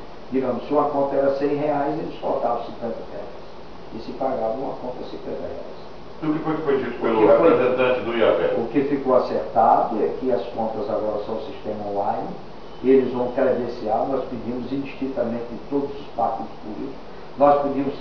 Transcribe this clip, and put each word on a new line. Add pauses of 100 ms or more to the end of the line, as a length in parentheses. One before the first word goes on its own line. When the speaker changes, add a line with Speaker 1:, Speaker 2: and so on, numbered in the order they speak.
(300)
Speaker 1:
digamos,
se
uma
conta
era
cem
reais,
eles
cortavam
cinquenta (160)
reais. (640)
E
se
pagava
uma
conta
cinquenta
reais. (500)
Speaker 2:
E
o
que
foi
que
foi
dito
pelo
Speaker 1:
O
que
foi
Speaker 2:
representante
do
iapep?
Speaker 1:
O
que
ficou
acertado
é (120)
que
as (120)
contas
agora
são
sistema
online, (560)
eles
vão
credenciar,
nós
pedimos
indistintamente
de (100)
todos
os (100)
partidos (140)
políticos, (420)
nós
pedimos